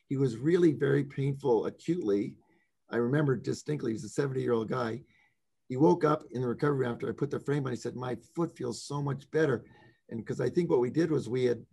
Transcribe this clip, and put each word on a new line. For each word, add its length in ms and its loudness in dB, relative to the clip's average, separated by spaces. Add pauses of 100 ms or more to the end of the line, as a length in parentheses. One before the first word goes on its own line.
He 80 -2
was 180 2
really 380 4
very 320 2
painful 640 0
acutely. 680 -2 (540)
I 80 -2
remember 400 2
distinctly, 560 -4
he's 100 -6
a 60 -10
seventy-year-old 580 0
guy. 340 -4 (680)
He 80 -4
woke 260 4
up 280 2
in 100 -2
the 80 0
recovery 360 0
after 220 -4
I 60 -4
put 180 -2
the 80 -4
frame 260 -2
on. 60 -4
He 60 -6
said, 180 -6
"My 200 -4 (200)
foot 220 -2
feels 260 -6
so 180 -6
much 300 -6
better." 320 2 (460)
And 180 -8
'cause 140 -4
I 80 0
think 200 0
what 120 4
we 80 2
did 200 0
was 200 -2
we 160 0
had 280 0